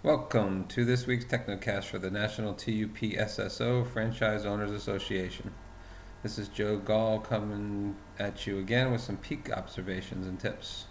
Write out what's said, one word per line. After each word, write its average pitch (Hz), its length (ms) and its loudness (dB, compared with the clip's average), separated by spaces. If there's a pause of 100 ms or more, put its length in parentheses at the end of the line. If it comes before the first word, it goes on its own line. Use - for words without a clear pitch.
Welcome 98 600 4
to 120 180 2
this 123 220 4
week's 123 180 2
Technocast 101 600 0
for - 140 -6
the 95 120 -2
National 104 420 0
T - 200 -2
U 107 160 2
P 107 280 -2
S 107 220 0
S 98 200 -2
O 120 280 4
Franchise 110 580 2
Owners 104 260 0
Association. 98 840 -2 (720)
This 113 140 -4
is 104 120 -4
Joe 104 280 2
Gall 110 440 4
coming 104 760 -2 (220)
at 101 280 -4
you 98 120 0
again 120 340 4
with 117 80 2
some 101 160 -4
peak - 340 -6
observations 92 760 -4
and 92 120 -4
tips. - 520 -4